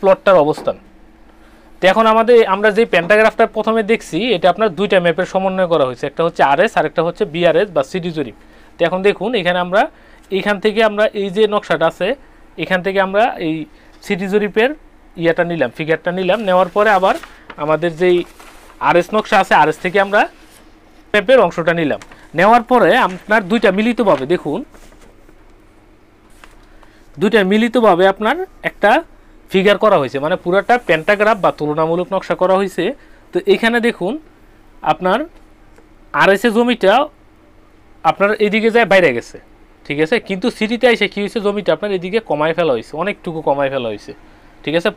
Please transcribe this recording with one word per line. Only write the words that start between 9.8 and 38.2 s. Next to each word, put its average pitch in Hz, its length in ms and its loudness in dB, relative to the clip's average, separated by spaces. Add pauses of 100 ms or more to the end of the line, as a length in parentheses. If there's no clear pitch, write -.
এখান 202 260 -2
থেকে 214 160 0 (100)
আমরা 208 140 0 (180)
এই 202 140 -6
যে 220 60 2 (120)
নকশাটা 165 380 -2
আছে, 180 160 -4 (540)
এখান 185 240 -2
থেকে 190 200 -2
আমরা 196 180 0 (220)
এই 156 80 -4 (520)
সিটি 202 260 -4
জরিপের 208 380 0 (520)
ইয়াটা 165 280 0
নিলাম, 143 260 -2
ফিগারটা 160 420 -4
নিলাম, 185 200 0 (100)
নেওয়ার 185 280 2
পরে 208 220 2
আবার 196 160 2 (480)
আমাদের 156 280 -2 (100)
যেই 180 160 2 (720)
আরএস 170 260 2
নকশা 214 280 0
আছে, 208 200 0
আরএস 151 220 0
থেকে 185 220 -2
আমরা 202 140 0 (920)
ম্যাপের 214 300 4
অংশটা 170 360 -2
নিলাম। 131 200 -2 (380)
নেওয়ার 220 320 4
পরে 214 200 4 (160)
আপনার 196 440 -2
দুইটা 220 180 2 (100)
মিলিতভাবে 214 540 0
দেখুন, 165 260 -4 (2500)
দুইটা 214 200 2 (120)
মিলিতভাবে 214 600 2
আপনার 214 240 -4 (340)
একটা - 200 0 (640)
ফিগার 196 320 2
করা 202 160 4
হয়েছে, 135 240 -4
মানে 175 200 -2
পুরাটা 190 300 0 (140)
প্যান্টাগ্রাফ 202 560 0
বা - 140 2
তুলনামূলক 160 560 -2
নকশা 185 280 -4
করা 190 180 4
হয়েছে। 196 240 -4 (480)
তো 180 60 -4 (160)
এখানে 233 320 0
দেখুন 214 260 -4 (800)
আপনার 185 260 -2 (1040)
আরএস 196 240 2
এ 240 100 2
জমিটা 240 360 2 (1160)
আপনার 202 200 0 (160)